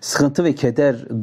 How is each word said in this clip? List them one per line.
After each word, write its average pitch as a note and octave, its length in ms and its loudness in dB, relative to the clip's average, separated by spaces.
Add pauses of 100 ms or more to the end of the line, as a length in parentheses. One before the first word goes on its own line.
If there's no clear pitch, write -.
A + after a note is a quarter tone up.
Sıkıntı C#3+ 440 0
ve D#3+ 100 2
keder C3 420 2 (260)